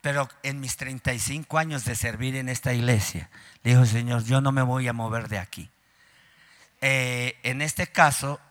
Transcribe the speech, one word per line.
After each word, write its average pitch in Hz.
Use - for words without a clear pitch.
Pero 143
en 139
mis 131
treinta 131
y 117
cinco 147
años 156
de 123
servir 120
en 131
esta 127
iglesia, 117
le 120
dijo, 127
"Señor, 117
yo 131
no 139
me 135
voy 127
a 117
mover 113
de 104
aquí". 90
Eh, 127
en 127
este 170
caso 143